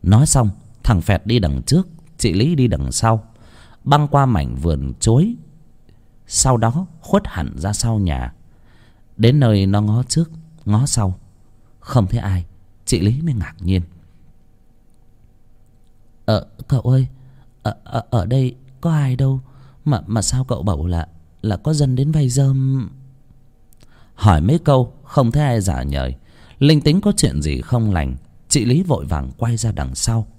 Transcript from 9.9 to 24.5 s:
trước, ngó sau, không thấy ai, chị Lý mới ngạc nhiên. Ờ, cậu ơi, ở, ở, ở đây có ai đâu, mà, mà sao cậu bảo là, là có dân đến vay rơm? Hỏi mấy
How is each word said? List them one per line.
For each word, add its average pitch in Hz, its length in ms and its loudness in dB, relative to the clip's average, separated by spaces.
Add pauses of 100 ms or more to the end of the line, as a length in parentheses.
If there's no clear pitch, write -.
trước, 160 280 -2 (340)
ngó 107 220 0
sau, 98 320 0 (640)
không 117 260 0
thấy 117 140 -2
ai, 92 240 -4 (400)
chị - 160 -2
Lý 113 220 0
mới 160 120 -4
ngạc 104 260 -6
nhiên. 90 220 0 (2500)
Ờ, - 220 0 (220)
cậu 135 120 2
ơi, 131 260 2 (560)
ở, - 120 -6 (100)
ở, 123 260 -6
ở 98 160 0
đây 127 280 0 (260)
có 170 100 -2
ai 143 260 0
đâu, 135 240 0 (440)
mà, 135 220 0
mà 104 160 -4
sao 127 220 -2
cậu 123 180 -4
bảo 85 240 -2
là, 85 220 -2 (340)
là 107 140 -2
có 156 160 -4
dân 147 240 0
đến 139 160 0
vay 151 160 2
rơm? 135 600 0 (1300)
Hỏi 87 260 4
mấy 107 180 2